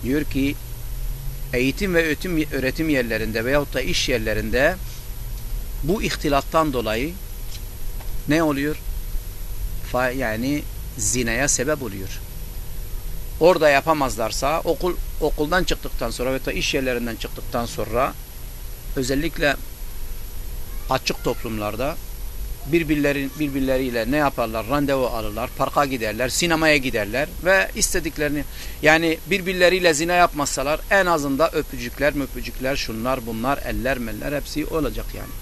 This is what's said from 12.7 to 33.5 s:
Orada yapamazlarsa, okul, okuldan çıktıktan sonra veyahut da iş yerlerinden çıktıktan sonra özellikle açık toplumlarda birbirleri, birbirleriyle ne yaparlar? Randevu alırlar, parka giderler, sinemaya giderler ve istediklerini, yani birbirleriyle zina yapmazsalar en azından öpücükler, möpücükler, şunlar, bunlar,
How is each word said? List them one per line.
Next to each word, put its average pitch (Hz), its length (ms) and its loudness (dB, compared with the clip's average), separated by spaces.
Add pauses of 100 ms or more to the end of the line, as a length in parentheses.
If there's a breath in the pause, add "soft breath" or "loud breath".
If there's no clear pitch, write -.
Orada 156 300 8
yapamazlarsa, 139 920 2
okul, 175 300 0 (280)
okuldan 156 420 2
çıktıktan 135 480 -2
sonra 123 180 -2
veyahut 131 160 -2
da 143 60 -2
iş 170 220 -2
yerlerinden 120 420 0
çıktıktan 120 500 -4
sonra 113 480 0 (840)
özellikle 143 600 0 (1300)
açık - 340 -2
toplumlarda 113 720 -2 (760)
birbirleri, 143 580 2 (100)
birbirleriyle 131 720 0
ne 147 60 2
yaparlar? 117 500 0
Randevu 135 400 2
alırlar, 110 500 -2
parka 143 280 2
giderler, 117 440 0
sinemaya 160 480 4
giderler 120 520 0 (160)
ve 190 300 6
istediklerini, 151 680 0 (380 loud breath)
yani 160 360 6 (120)
birbirleriyle 180 640 4
zina 165 200 2
yapmazsalar 147 680 4 (120)
en 196 140 6
azından 156 500 2
öpücükler, 127 580 0
möpücükler, 127 600 -4
şunlar, 120 500 -2
bunlar, 117 320 0